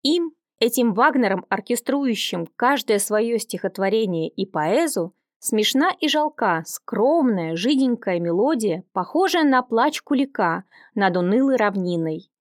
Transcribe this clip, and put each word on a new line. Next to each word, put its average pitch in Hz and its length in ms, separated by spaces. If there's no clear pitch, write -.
Им, 330 300
этим 233 360
Вагнером, 226 560
оркеструющим 233 960
каждое 233 420
свое 214 400
стихотворение 190 880
и 185 180
поэзу, 185 680
смешна 262 520
и 302 80
жалка 254 580
скромная, 220 880
жиденькая 240 640
мелодия, 190 760
похожая 320 520
на 262 180
плач 247 380
кулика 208 640
над 190 240
унылой 247 380
равниной. 175 760